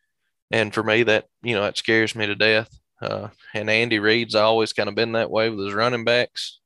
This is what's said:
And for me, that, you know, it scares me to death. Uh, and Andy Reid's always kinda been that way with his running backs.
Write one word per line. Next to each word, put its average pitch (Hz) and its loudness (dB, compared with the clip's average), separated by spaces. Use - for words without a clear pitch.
And 107 0
for 110 -2
me, 110 2
that, 110 2
you 120 -4
know, 101 0
it - -4
scares 110 0
me 107 -2
to 104 -4
death. 110 2
Uh, 101 -6
and 107 -4
Andy 113 2
Reid's 113 0
always 110 2
kinda 101 -2
been 113 -2
that 113 -2
way 110 0
with 101 -4
his 101 -4
running 117 0
backs. - -2